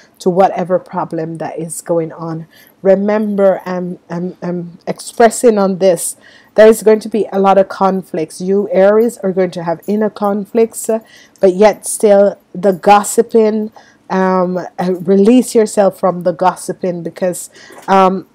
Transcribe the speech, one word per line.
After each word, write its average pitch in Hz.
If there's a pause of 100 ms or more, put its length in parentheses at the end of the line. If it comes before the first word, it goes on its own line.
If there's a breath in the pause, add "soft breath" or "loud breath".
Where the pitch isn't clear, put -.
(200 soft breath)
to 190
whatever 180
problem 165
that 156
is 165
going 165
on. 165 (340 soft breath)
Remember, 196
I'm, 180 (100)
I'm, 175
I'm 175 (100)
expressing 220
on 190
this, 180 (400 soft breath)
there 214
is 220
going 214
to 220
be 208
a 196
lot 196
of 190
conflicts. 185
You 196
Aries 208
are 190
going 180
to 170
have 165
inner 208
conflicts, 208
uh, 220 (380 soft breath)
but 190
yet 202
still 202 (200)
the 190
gossiping, 214 (380 soft breath)
um, 185
uh, 180
release 202
yourself 214
from 180
the 180
gossiping, 175
because, 170 (360 loud breath)
um, 190